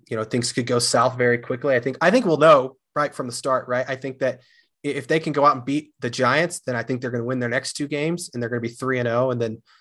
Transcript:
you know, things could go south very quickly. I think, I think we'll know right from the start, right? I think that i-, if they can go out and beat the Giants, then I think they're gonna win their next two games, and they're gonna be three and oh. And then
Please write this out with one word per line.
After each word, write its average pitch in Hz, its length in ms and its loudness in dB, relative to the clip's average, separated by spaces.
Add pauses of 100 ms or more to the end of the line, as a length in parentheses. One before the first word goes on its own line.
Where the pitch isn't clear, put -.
you 113 80 -6
know, 110 80 -2
things 123 260 -2
could 123 140 -2
go 123 140 0
south 123 380 2
very 120 200 2
quickly. 131 360 -2
I 120 60 4
think, 131 220 -4
I 175 100 4
think 240 140 4
we'll 160 100 2
know 143 400 6 (200)
right 147 200 -2
from 131 120 -8
the 117 60 -10
start, 127 360 -4
right? 123 180 -2
I 131 80 -6
think 131 240 -10
that 127 220 -2 (440)
i-, 143 40 -4
if 131 180 -6
they 160 140 2
can 160 100 -4
go 143 140 4
out 147 100 8
and 123 80 -8
beat 143 380 -4
the 123 80 -2
Giants, 131 500 0
then 127 160 -4
I 117 80 -4
think 127 160 -4
they're 123 120 -6
gonna 117 120 -4
win 127 160 -4
their 120 80 -2
next 127 260 -4
two 147 140 -6
games, 156 460 -4
and 120 100 -6
they're 113 60 -4
gonna 120 100 -4
be 117 80 -6
three 127 320 -4
and 120 80 -2
oh. 123 240 0
And 120 100 -4
then 113 200 -6 (200)